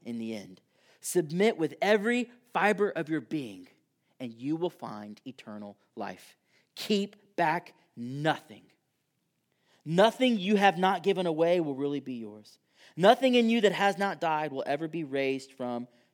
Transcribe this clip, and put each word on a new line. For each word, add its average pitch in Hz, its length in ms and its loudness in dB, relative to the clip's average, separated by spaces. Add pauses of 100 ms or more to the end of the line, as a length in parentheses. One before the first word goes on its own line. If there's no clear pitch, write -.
in 117 140 -8
the 113 160 -6
end. 92 260 -14 (400)
Submit 180 560 0
with 156 260 -2
every 220 480 2 (220)
fiber 196 380 2
of 160 180 -6
your 156 120 -2
being, 113 480 -10 (520)
and 123 120 -10
you 127 240 -4
will 170 140 -4
find 104 560 -14
eternal 104 500 -16 (200)
life. 98 400 -12 (400)
Keep - 580 -4
back 170 400 -2 (220)
nothing. 123 720 -6 (1160)
Nothing 220 540 4
you 196 180 2
have 196 220 4
not 190 240 2
given 185 240 0
away 170 340 2
will 147 140 -2
really 143 240 -4
be 131 160 -10
yours. 107 440 -14 (380)
Nothing 247 400 6
in 233 120 4
you 233 140 4
that 196 100 6
has 190 240 2
not 185 240 -4
died 156 320 -2
will 135 140 -6
ever 147 200 -2
be 160 160 -6
raised 135 500 -4
from 123 360 -6 (260)